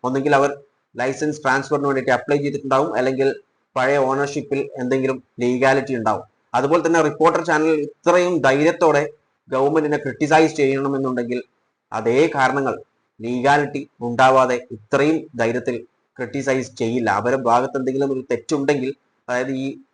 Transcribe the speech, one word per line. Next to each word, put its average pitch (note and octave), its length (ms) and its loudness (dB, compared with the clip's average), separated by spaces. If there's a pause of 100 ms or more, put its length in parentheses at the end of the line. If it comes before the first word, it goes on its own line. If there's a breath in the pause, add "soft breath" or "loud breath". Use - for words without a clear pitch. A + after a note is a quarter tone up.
ഒന്നെങ്കിൽ C3+ 320 0
അവർ C#3+ 220 2 (380)
ലൈസൻസ് D3 460 -4
ട്രാൻസ്ഫറിന് C#3 440 0
വേണ്ടിയിട്ട് C3 240 0
അപ്ലൈ B2+ 260 0
ചെയ്തിട്ടുണ്ടാവും, C#3 600 -2
അല്ലെങ്കിൽ C3 380 0 (420)
പഴയ C3+ 220 2
ഓണർഷിപ്പിൽ C#3 760 -2
എന്തെങ്കിലും C3 460 -2 (180)
ലീഗാലിറ്റി C3 540 0
ഉണ്ടാവും. G#2+ 380 -4 (220)
അതുപോലെ C#3+ 320 2
തന്നെ E3 160 2
റിപ്പോർട്ടർ D#3+ 420 2
ചാനൽ D#3 220 0
ഇത്രയും E3+ 720 0
ധൈര്യത്തോടെ D3+ 680 2 (400)
ഗവൺമെന്റിനെ D3 480 0
ക്രിട്ടിസൈസ് D3+ 580 2
ചെയ്യണമെന്നുണ്ടെങ്കിൽ C3+ 880 -2 (500)
അതേ A#2 420 2
കാരണങ്ങൾ C3+ 460 0 (400)
ലീഗാലിറ്റി C#3 680 -2 (120)
ഉണ്ടാവാതെ B2 680 2
ഇത്രയും C#3+ 680 -2
ധൈര്യത്തിൽ A#2 460 -2 (340)
ക്രിട്ടിസൈസ് C3 580 -4
ചെയ്യില്ല. A#2 340 -2
അവരുടെ A#2+ 320 0
ഭാഗത്ത് B2 340 0
എന്തെങ്കിലും C3+ 360 -2
ഒരു B2+ 180 -6
തെറ്റുണ്ടെങ്കിൽ, C#3 640 -2 (340)
അതായത് B2+ 220 -4
ഈ C3+ 280 -6 (160)